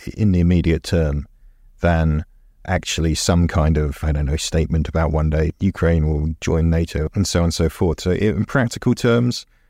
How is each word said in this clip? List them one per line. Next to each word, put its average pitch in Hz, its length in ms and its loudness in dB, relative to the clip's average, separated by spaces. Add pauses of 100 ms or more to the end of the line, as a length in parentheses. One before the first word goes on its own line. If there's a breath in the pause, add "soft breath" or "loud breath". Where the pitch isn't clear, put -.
(160)
in 104 140 2
the 90 80 4
immediate 85 460 2
term 73 420 -2 (540)
than 80 440 2 (420)
actually 80 480 -2
some 87 340 2
kind 78 300 2
of, 76 260 -4
I 78 80 0
don't 73 140 -2
know, 73 100 -2
statement 80 520 -2
about 80 220 0
one 76 200 0
day 78 280 0
Ukraine 85 480 2
will 78 340 -2
join 82 300 0
nato 82 440 -2
and 101 120 0
so 87 140 0
on 85 40 2
and 82 100 0
so 82 140 2
forth. 82 320 -2
So 90 120 0
in 98 320 0
practical 123 500 0
terms, 120 500 0 (260)